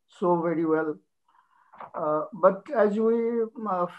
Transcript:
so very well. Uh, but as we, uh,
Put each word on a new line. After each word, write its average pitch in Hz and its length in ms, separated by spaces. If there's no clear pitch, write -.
so 175 320
very 165 240
well. 156 320
Uh, 156 280
but 190 320
as 208 240
we, 233 440
uh, 180 160